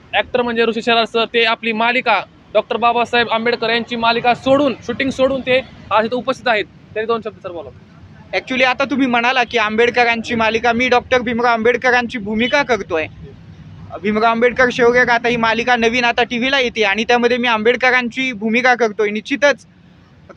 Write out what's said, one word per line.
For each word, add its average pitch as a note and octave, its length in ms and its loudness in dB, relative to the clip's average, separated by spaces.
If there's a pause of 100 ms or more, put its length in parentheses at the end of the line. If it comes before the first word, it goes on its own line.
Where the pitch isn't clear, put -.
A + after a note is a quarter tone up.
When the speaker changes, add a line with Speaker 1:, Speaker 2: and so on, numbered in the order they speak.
(140)
Speaker 1:
ॲक्टर A3+ 280 -2
म्हणजे A#3 220 -2
ऋषी A3+ 180 -2
शेलार A#3 220 2
सर, A3+ 200 -2
ते A#3 200 0
आपली A3+ 280 -2
मालिका A#3 500 0 (300)
डॉक्टर A3 240 0
बाबासाहेब A#3 520 0
आंबेडकर A3+ 420 -2
यांची A#3 260 -4
मालिका A#3 380 2
सोडून, C4+ 400 2 (120)
शूटिंग C4 240 -4
सोडून C4 300 0
ते B3+ 200 0 (300)
आज G#3+ 140 2
इथं A#3+ 120 -4
उपस्थित B3+ 320 -4
आहेत. G#3 160 0 (320)
तरी A3 100 -4
दोन A3+ 180 -2
शब्द G3 180 -12
सर F#3 100 -12
बोला. D3 180 -12 (680)
Speaker 2:
Actually B3 280 0
आता B3 180 0
तुम्ही C4+ 220 0
म्हणाला A#3+ 380 0
की A#3 140 -4
आंबेडकरांची A#3 760 0
मालिका, A3+ 380 0
मी B3 160 0
डॉक्टर B3 300 2
भीमराव A#3+ 340 0
आंबेडकरांची A#3+ 680 0
भूमिका A3 440 0
करतोय. F#3+ 440 -2 (960)
भीमराव G#3+ 280 2
आंबेडकर A#3+ 420 2
शेवगे B3 320 4
गाथा A#3+ 240 2
ही A#3+ 80 0
मालिका A3+ 400 0
नवीन A#3 280 0
आता A#3+ 180 0
टीव्हीला B3 360 0
येते A#3 260 0
आणि G3+ 200 0
त्यामध्ये A#3+ 320 2
मी B3 120 -2
आंबेडकरांची B3 840 0
भूमिका A#3 420 0
करतोय. G#3+ 360 0
निश्चितच B3 560 0 (720)